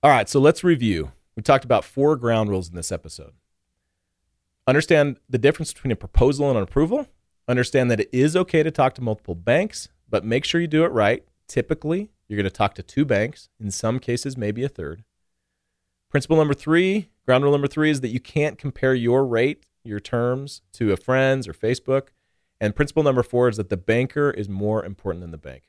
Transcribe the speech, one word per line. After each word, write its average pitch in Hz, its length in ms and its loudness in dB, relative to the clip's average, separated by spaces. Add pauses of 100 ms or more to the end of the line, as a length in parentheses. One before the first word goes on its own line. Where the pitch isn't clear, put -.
All 143 80 6
right, 113 180 2
so 143 100 2
let's 151 240 4
review. 113 480 0 (240)
We 110 60 -12
talked 135 240 2
about 117 180 2
four 147 320 0
ground 117 360 0
rules 92 180 -4
in 87 60 -16
this 85 160 -8
episode. 78 420 -12 (1300)
Understand 143 500 2 (100)
the 127 120 -2
difference 151 340 0
between - 180 -6
a 107 40 0
proposal 139 540 2
and 123 80 0
an 101 60 0
approval. 185 440 -2 (400)
Understand 127 420 0
that 113 100 0
it - 120 -2
is 147 240 2
okay 180 260 2
to 156 80 0
talk 135 260 2
to 131 60 -12
multiple 110 320 -6
banks, 131 560 -2 (180)
but 95 160 -2
make 117 220 -2
sure 170 160 0
you 170 60 -2
do 156 180 4
it - 60 0
right. 110 340 2 (220)
Typically, 160 640 -4 (160)
you're 104 100 -8
gonna 95 140 -2
talk - 240 -2
to 95 80 -16
two 143 220 -2
banks, 117 440 -2 (100)
in 104 120 -8
some 113 260 -4
cases, 127 400 -6
maybe 110 260 -4
a 131 60 -4
third. 85 340 -12 (1040)
Principle 151 280 0
number 151 160 2
three, 185 560 0 (160)
ground 131 180 2
rule 143 100 4
number 143 140 0
three 156 220 0
is 139 120 0
that 127 80 -4
you 123 100 -4
can't - 400 -4
compare 131 340 -2
your 123 320 2
rate, 123 400 0 (180)
your 107 160 -8
terms 123 640 -4 (120)
to 110 180 0
a 92 60 2
friend's 131 500 0
or 82 60 -14
Facebook. 131 560 -2 (520)
And 104 140 -2
principle 147 280 0
number 131 200 2
four 123 260 2
is 107 80 -6
that 101 120 -6
the 104 60 -2
banker 127 540 0
is 104 180 -6
more 104 380 -4
important 92 360 -8
than 87 100 -14
the 80 60 -16
bank. 67 320 -18